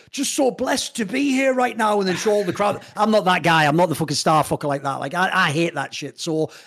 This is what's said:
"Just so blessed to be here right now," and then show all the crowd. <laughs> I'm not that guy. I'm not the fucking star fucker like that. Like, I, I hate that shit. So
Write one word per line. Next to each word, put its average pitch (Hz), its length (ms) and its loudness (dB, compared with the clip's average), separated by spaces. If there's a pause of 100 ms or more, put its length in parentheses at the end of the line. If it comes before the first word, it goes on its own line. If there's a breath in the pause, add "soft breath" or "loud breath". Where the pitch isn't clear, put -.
(120)
"Just - 240 -6
so 262 160 2
blessed 254 460 -4
to 226 80 -2
be 269 260 -2
here 262 200 2
right 247 240 0
now," 214 220 0
and 196 100 0
then 180 80 0
show 214 140 -2
all 208 140 2
the 180 100 -2
crowd. 202 360 -2
<laughs> - 60 -20
I'm 214 140 2
not 214 160 4
that 180 160 2
guy. 160 240 4
I'm 147 100 4
not 175 140 4
the 147 60 -2
fucking 151 180 -2
star 156 300 2
fucker 156 240 -4
like 139 160 -4
that. 135 160 -6
Like, 139 160 -8
I, 185 180 0
I 180 160 2
hate 165 240 0
that 139 220 -8
shit. - 240 -12
So 156 320 -4 (160 loud breath)